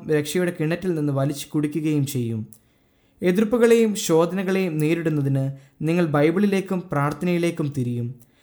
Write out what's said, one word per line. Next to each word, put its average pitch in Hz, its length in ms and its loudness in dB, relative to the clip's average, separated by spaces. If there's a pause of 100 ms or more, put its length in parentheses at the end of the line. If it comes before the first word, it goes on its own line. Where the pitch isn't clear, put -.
രക്ഷയുടെ 156 420 0
കിണറ്റിൽ 175 420 -2
നിന്ന് 147 200 0
വലിച്ചു 139 340 -2
കുടിക്കുകയും 151 580 0
ചെയ്യും. 117 360 -4 (800)
എതിർപ്പുകളെയും 220 760 4
ശോധനകളെയും 180 800 0
നേരിടുന്നതിന് 151 680 0 (380)
നിങ്ങൾ 170 260 2
ബൈബിളിലേക്കും 185 760 2
പ്രാർത്ഥനയിലേക്കും 170 880 -2
തിരിയും. 120 380 -4 (360)